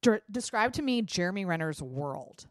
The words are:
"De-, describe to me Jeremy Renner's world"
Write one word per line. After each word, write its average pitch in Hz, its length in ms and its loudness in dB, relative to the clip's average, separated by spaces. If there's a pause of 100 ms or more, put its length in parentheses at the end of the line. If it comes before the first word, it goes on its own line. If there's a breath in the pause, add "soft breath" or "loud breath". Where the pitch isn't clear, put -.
"De-, 220 180 6 (100)
describe 233 440 0
to 311 80 -2
me 247 180 2
Jeremy 190 460 -2
Renner's 160 360 -2
world" 135 680 -6